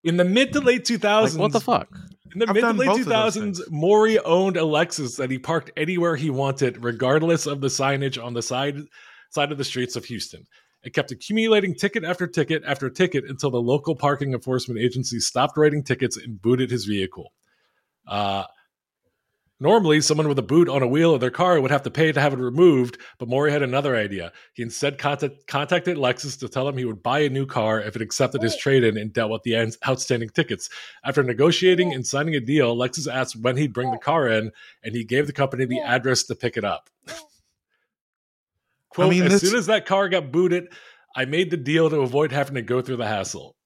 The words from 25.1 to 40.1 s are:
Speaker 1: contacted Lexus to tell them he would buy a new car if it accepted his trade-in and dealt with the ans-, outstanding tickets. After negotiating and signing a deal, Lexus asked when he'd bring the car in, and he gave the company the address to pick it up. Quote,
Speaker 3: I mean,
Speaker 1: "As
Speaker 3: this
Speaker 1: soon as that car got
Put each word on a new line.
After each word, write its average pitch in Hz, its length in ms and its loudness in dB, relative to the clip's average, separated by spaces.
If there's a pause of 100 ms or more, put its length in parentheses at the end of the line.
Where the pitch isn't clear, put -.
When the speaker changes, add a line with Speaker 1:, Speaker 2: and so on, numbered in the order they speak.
Speaker 1:
contacted 170 520 -2
Lexus 131 420 -2
to 120 100 -10
tell 131 160 -4
them 139 140 -4
he 123 60 -4
would 110 180 -6
buy 131 160 0
a 151 100 2
new 135 160 -2
car 110 340 0
if 104 160 -8
it 113 60 -6
accepted 113 400 -2
his 113 160 -2
trade-in 120 400 4
and 107 160 -6
dealt 113 160 -2
with 110 140 -6
the 117 120 0
ans-, 113 220 0 (100)
outstanding 120 420 -2
tickets. - 380 -2 (380)
After 139 160 2
negotiating 165 720 4
and 131 140 -6
signing 151 260 -2
a 147 60 -2
deal, 120 360 0
Lexus 127 320 -4
asked 127 280 -4
when 120 200 -2
he'd 139 160 -2
bring 123 200 -4
the 110 80 -6
car 147 280 0
in, 110 240 0 (320)
and 113 120 -8
he 120 80 -4
gave 127 240 0
the 143 60 -10
company 131 320 -2
the 123 140 -4
address 123 440 0
to - 100 -8
pick 120 240 -4
it 104 80 -4
up. 92 240 -6 (2000)
Quote, 180 180 2
Speaker 3:
I - 20 6
mean, 180 140 4
Speaker 1:
"As 190 160 6
Speaker 3:
this 180 100 2
Speaker 1:
soon 226 80 2
as 185 100 0
that 214 180 2
car 196 240 2
got 160 240 -2